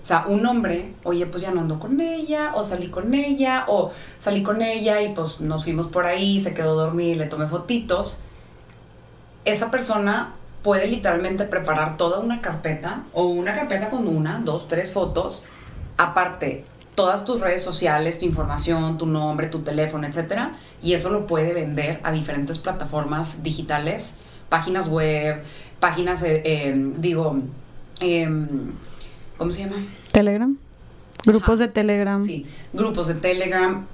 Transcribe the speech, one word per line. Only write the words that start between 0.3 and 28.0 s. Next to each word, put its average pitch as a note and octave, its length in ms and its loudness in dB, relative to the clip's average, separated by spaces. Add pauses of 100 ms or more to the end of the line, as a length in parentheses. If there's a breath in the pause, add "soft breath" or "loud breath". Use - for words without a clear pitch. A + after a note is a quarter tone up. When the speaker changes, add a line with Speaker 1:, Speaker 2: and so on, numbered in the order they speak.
Speaker 1:
hombre, G3+ 480 0 (100)
"Oye, F3 220 0
pues E3+ 180 -6
ya F3+ 80 -4
no F3+ 80 2
ando D#3 200 0
con B3+ 200 0
ella", D4+ 560 -2
o G#3+ 80 0
"Salí F3+ 240 -4
con G#3 260 0
ella", C4+ 540 2
o G3+ 240 4 (260 loud breath)
"Salí G3+ 240 2
con G#3+ 200 0
ella G#3+ 400 2
y, G3+ 120 -2
pues, D#3+ 280 -4
nos D#3 240 -2
fuimos E3 220 0
por F3 180 0
ahí, G3 360 2
se F#3 120 -2
quedó D#3+ 240 2
dormida E3 320 2
y E3 60 2
le D#3 100 0
tomé D3+ 220 -2
fotitos". F#3+ 720 -2 (1200 soft breath)
Esa G#3+ 260 0
persona A3 640 0 (300)
puede G3 240 4
literalmente F#3+ 560 0
preparar D#3+ 540 0
toda F3+ 220 2
una A#3 200 -2
carpeta, E3 720 -4
o F3+ 140 2
una F3+ 280 0
carpeta A3 360 -2
con A#3+ 180 0
una, D#3+ 320 0
dos, E3 300 -2
tres F3+ 240 -2
fotos, - 500 -2 (540 loud breath)
aparte, - 640 0 (320)
todas G3 300 2
tus A#3+ 160 -2
redes F3+ 220 2
sociales, E3 560 0
tu F#3 60 -2
información, D#3+ 720 0
tu E3 100 -2
nombre, D3+ 400 0
tu D#3+ 160 -4
teléfono, D3+ 440 -2
etcétera, E3+ 460 -4 (280 loud breath)
y E3+ 120 2
eso F3 160 0
lo G3+ 180 0
puede E3 240 2
vender D3+ 520 -2
a D#3+ 100 0
diferentes D3+ 460 -2
plataformas D3+ 840 -4
digitales, D#3 760 -4 (280 loud breath)
páginas E3+ 400 0
web, D3+ 560 0 (380 loud breath)
páginas, F3 420 2
eh, D#3 220 2
em, C#3 560 0
digo, D#3+ 340 2 (640)
em, D#3 720 0 (680 loud breath)